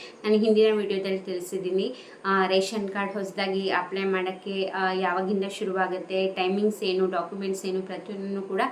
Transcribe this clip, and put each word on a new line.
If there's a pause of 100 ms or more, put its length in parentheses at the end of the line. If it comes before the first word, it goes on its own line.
(240)
ನಾನು
ಹಿಂದಿನ
ವಿಡಿಯೋದಲ್ಲಿ
ತಿಳಿಸಿದ್ದೀನಿ. (300)
ಆ,
ರೇಷನ್
ಕಾರ್ಡ್
ಹೊಸದಾಗಿ
ಅಪ್ಲೈ
ಮಾಡೋಕ್ಕೆ,
ಆ,
ಯಾವಾಗಿಂದ (140)
ಶುರುವಾಗುತ್ತೆ,
ಟೈಮಿಂಗ್ಸ್
ಏನು,
ಡಾಕ್ಯುಮೆಂಟ್ಸ್
ಏನು,
ಪ್ರತಿಯೊಂದನ್ನು
ಕೂಡ (100)